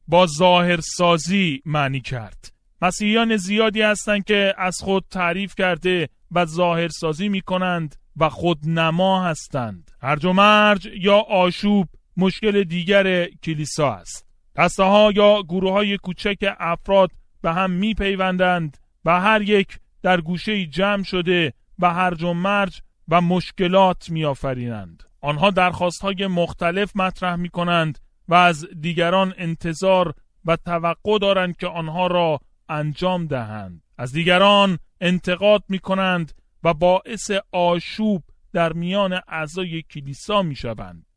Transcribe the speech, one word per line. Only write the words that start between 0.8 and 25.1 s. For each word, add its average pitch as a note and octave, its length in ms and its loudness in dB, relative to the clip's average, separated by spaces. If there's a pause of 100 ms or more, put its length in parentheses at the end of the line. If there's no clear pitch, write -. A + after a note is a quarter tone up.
معنی C#3 360 -2
کرد. A#2 500 -12 (300)
مسیحیان G#3+ 560 0
زیادی G#3 440 0
هستند G#3 420 0
که G3+ 340 0
از F#3 260 -4
خود F#3+ 280 -2
تعریف F#3 440 -4
کرده F3+ 540 0 (220)
و F3 140 2
ظاهرسازی E3+ 840 -2
می‌کنند F#3 680 -4 (220)
و D#3 120 2
خودنما E3 960 0
هستند. B2+ 680 -6 (100)
هرج C#3+ 240 -2
و F#3 80 2
مرج G#3 600 4
یا G3+ 240 2
آشوب G3+ 720 2 (300)
مشکل G3 460 2
دیگر F3+ 600 2
کلیسا D3+ 680 -4
است. - 320 -16 (300)
دسته‌ها G3 600 4
یا G#3 280 6
گروه‌های F#3+ 540 0
کوچک G3 640 -6
افراد F#3 520 2 (300)
به E3 120 -2
هم F#3 180 -2
می‌پیوندند F#3 1080 0 (280)
و F3 160 2
هر G#3+ 200 2
یک G3+ 380 0 (220)
در F3+ 200 2
گوشه‌ای F3+ 440 -4
جمع F#3+ 380 -2
شده F3 500 0 (260)
و F3 140 2
هرج F3 300 -2
و F3 100 -2
مرج G3 480 -2 (260)
و E3 140 4
مشکلات F3+ 880 2
می‌آفرینند. B2+ 920 -6 (180)